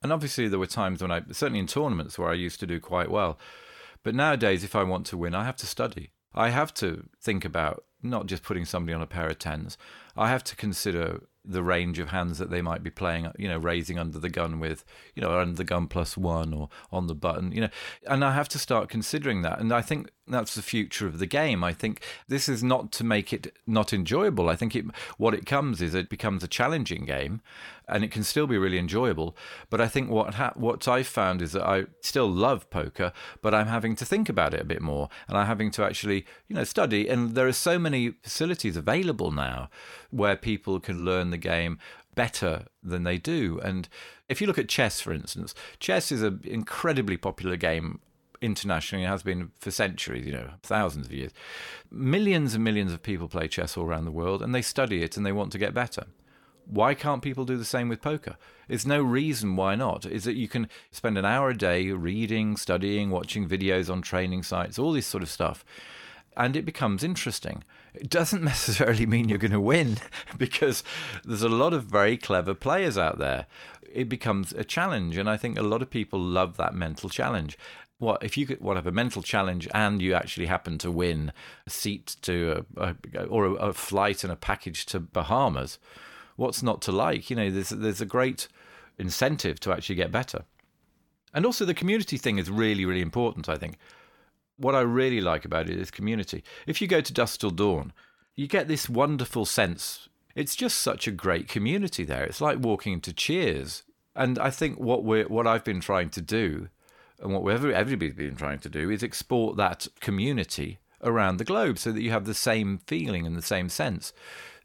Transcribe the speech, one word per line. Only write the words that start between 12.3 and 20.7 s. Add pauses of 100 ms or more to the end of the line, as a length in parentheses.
that
they
might
be
playing,
you
know,
raising
under
the
gun
with, (300)
you
know,
under
the
gun
plus
one
or (220)
on
the
button,
you
know, (380)
and
I
have
to
start
considering
that.
And
I
think (160)
that's
the
future